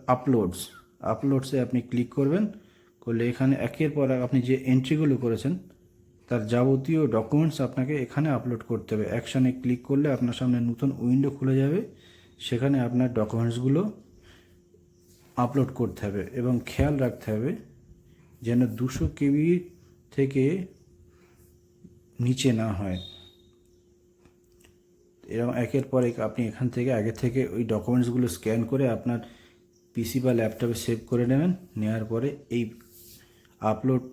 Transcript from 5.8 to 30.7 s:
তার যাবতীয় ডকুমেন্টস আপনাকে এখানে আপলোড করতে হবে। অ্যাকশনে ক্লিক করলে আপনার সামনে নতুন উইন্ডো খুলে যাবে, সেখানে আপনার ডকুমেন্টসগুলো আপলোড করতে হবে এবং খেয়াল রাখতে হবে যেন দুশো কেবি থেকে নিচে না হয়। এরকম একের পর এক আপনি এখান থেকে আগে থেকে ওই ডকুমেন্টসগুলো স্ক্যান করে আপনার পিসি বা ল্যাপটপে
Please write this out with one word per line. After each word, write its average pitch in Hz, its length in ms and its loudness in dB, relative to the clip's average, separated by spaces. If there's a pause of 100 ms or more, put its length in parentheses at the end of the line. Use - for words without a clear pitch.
তার 113 180 -2
যাবতীয় 135 600 2
ডকুমেন্টস 143 540 2
আপনাকে 131 360 -2
এখানে 143 340 0
আপলোড 120 320 -2
করতে 110 320 -4
হবে। 107 120 0
অ্যাকশনে 127 460 2
ক্লিক 123 300 -2
করলে 143 300 2
আপনার 120 220 0
সামনে 123 260 0
নতুন 120 380 0
উইন্ডো 127 320 2
খুলে 131 260 0
যাবে, 147 260 2 (560)
সেখানে 135 420 0
আপনার 123 340 0
ডকুমেন্টসগুলো 117 800 0 (1400)
আপলোড 123 380 2
করতে 107 320 -4
হবে 98 260 -4
এবং 123 340 0
খেয়াল 143 300 0
রাখতে 123 360 -2
হবে 131 240 -2 (840)
যেন 120 240 2
দুশো 123 420 -4
কেবি 151 520 2 (500)
থেকে 139 560 0 (1500)
নিচে 127 320 2
না 110 200 -2
হয়। 92 260 -4 (2250)
এরকম 117 260 -2
একের 120 300 0
পর 127 220 0
এক 117 140 -2
আপনি 110 280 -2
এখান 120 220 -4
থেকে 123 240 -2
আগে 110 200 0
থেকে 127 360 -2
ওই 113 160 -4
ডকুমেন্টসগুলো 120 640 0
স্ক্যান 113 360 -2
করে 131 240 0
আপনার 117 300 -2 (760)
পিসি 117 260 -2
বা 123 140 2
ল্যাপটপে 113 400 0